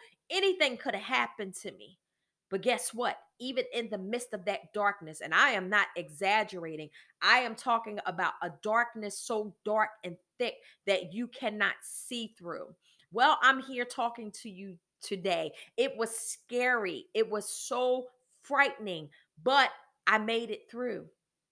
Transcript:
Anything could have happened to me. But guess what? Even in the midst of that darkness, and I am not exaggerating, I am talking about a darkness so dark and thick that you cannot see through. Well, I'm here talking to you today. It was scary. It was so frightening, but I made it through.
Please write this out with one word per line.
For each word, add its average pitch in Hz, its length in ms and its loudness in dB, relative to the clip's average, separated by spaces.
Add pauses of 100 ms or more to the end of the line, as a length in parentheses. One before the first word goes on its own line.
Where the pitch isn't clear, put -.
(300)
Anything 359 460 2
could 226 180 -4
have 202 100 -6
happened 233 580 -2
to 185 100 -10
me. 104 260 -20 (500)
But 190 140 -4
guess 233 320 0
what? 226 240 -2 (220)
Even 247 240 -2 (100)
in 233 160 -4
the 208 80 -4
midst 226 340 -6
of 185 120 -8
that - 280 -4
darkness, 196 480 -2
and 160 140 -2
I 247 160 6
am 190 180 0
not 202 280 4
exaggerating, 170 920 -2 (300)
I 220 180 6
am 226 180 0
talking 226 500 0
about 175 340 0
a 175 120 -4 (100)
darkness 220 560 0
so 214 340 -4 (120)
dark 214 240 2 (160)
and 175 120 -8 (220)
thick 233 160 -2 (320)
that 185 260 0
you 233 140 -4
cannot 208 560 -2
see - 560 -8
through. 170 300 -10 (420)
Well, 254 320 6
I'm 262 180 6
here 254 240 -4
talking 233 460 -4 (120)
to 233 60 -12
you 190 280 -14 (260)
today. 170 500 -2 (240)
It 262 200 0
was 220 200 -2
scary. 233 960 -2
It 220 140 2
was 214 200 -4
so 254 580 0 (360)
frightening, 214 640 0 (340)
but 262 280 6 (360)
I 208 120 6
made 226 320 -2
it - 200 -10
through. 226 360 -6 (460)